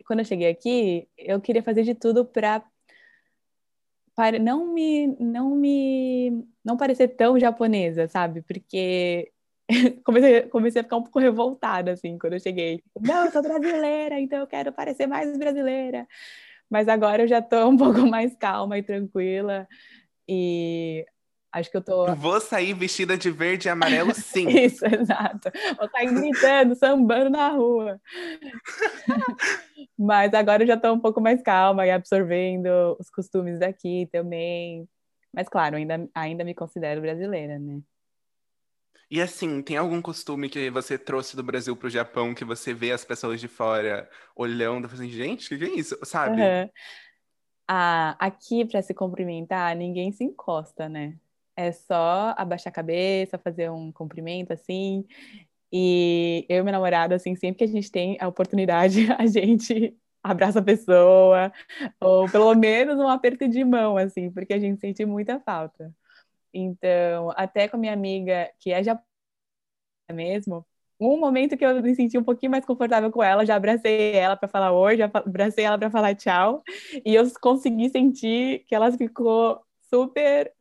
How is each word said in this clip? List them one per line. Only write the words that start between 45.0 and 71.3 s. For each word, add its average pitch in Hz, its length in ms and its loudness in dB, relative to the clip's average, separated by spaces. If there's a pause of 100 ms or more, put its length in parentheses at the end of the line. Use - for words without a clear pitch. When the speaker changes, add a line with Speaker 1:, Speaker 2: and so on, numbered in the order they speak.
Speaker 2:
assim, 120 80 -12
"Gente, 135 340 -8
o - 20 -18 (100)
que 170 80 -6
que 381 60 -6
é 359 60 -6
isso?" 151 260 -8
Sabe? 165 280 -4 (100)
Speaker 1:
Aham. 185 280 0 (960)
Ah, 170 500 0
aqui, 214 460 -4
pra 208 180 -4
se 190 120 -8
cumprimentar, 175 840 -6
ninguém 180 360 -6
se 220 120 -8
encosta, 160 640 -8
né? 151 300 -10 (380)
É 175 160 -4
só 180 640 -2
abaixar 175 340 -8
a - 40 -20
cabeça, 185 640 -4
fazer 170 320 -6
um 160 220 -12
cumprimento, 170 600 -10
assim. 196 540 -6 (640)
E 175 760 2
eu 180 120 2
e - 20 -2
meu 196 100 -2
namorado, 175 420 2
assim, 185 220 -4
sempre 185 220 -6
que 233 60 2
a - 100 2
gente 202 160 -4
tem 190 300 -4
a 185 80 -4
oportunidade, 190 800 2
<laughs> 240 120 0
a 226 80 2
gente 220 680 2 (260)
abraça 196 380 2
a - 20 -2
pessoa, 185 880 6 (480)
ou 185 300 4
pelo 220 240 6
menos 226 440 4
um 277 100 2
aperto 262 400 0
de 247 160 0
mão, 226 320 2
assim, 190 340 -2
porque 190 240 -6
a 202 60 0
gente 202 200 -4
sente 202 260 -6
muita 208 340 -6
falta. 160 540 -10 (600)
Então, 175 800 -2
até 202 320 -2
com 240 80 -8
a 226 40 -2
minha 214 140 -2
amiga, 190 560 -4 (100)
que 185 120 -4
é 185 120 0
japonesa 226 220 -4 (1080)
mesmo, 175 540 -6 (340)
um 269 180 2
momento 277 380 0